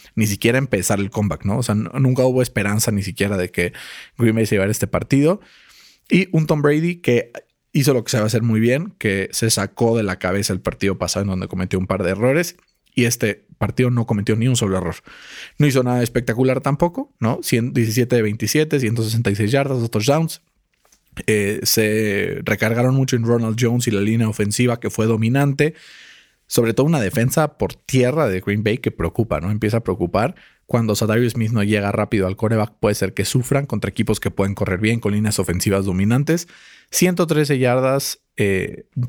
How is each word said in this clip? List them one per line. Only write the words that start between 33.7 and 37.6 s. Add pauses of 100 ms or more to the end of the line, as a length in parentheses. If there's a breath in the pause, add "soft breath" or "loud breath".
equipos
que
pueden
correr
bien
con
líneas
ofensivas
dominantes. (420 loud breath)
Ciento
trece
yardas, (160)